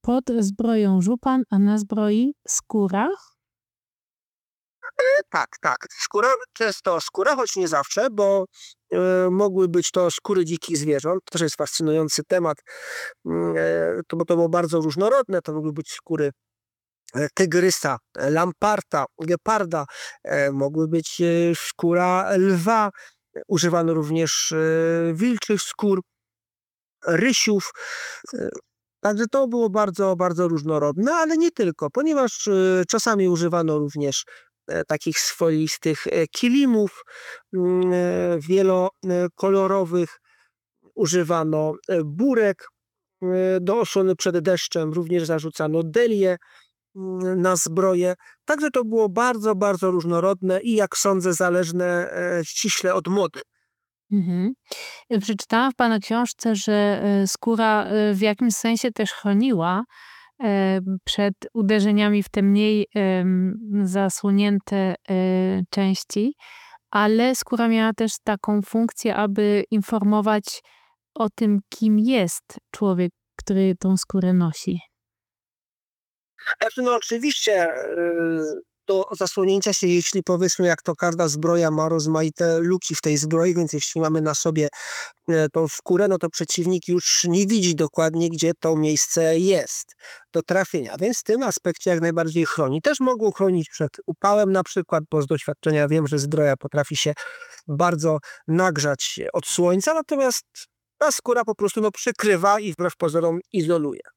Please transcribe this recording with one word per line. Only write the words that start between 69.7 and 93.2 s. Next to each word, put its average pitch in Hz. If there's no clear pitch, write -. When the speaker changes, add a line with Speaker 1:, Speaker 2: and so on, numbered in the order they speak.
Speaker 1:
informować 208
o 226
tym, 208
kim 214
jest 220
człowiek, 180
który 190
tą 190
skórę 185
nosi. 175
Speaker 2:
Znaczy, 233
no, 247
oczywiście, 233
e, 165
do 190
zasłonięcia 190
się, 190
jeśli, 175
powiedzmy, 180
jak 165
to 170
każda 170
zbroja 165
ma 156
rozmaite 160
luki 175
w -
tej 151
zbroi, 165
więc 165
jeśli 147
mamy 160
na 151
sobie, 156
e, 156
tą 160
skórę, 190
no 185
to 165
przeciwnik 175
już 175
nie 180
widzi 190
dokładnie, 160
gdzie 165
to 160
miejsce 160
jest 180
do 160
trafienia. 175
Więc 226
w -
tym 233
aspekcie 185
jak 170
najbardziej 165
chroni. 147
Też 285
mogą 226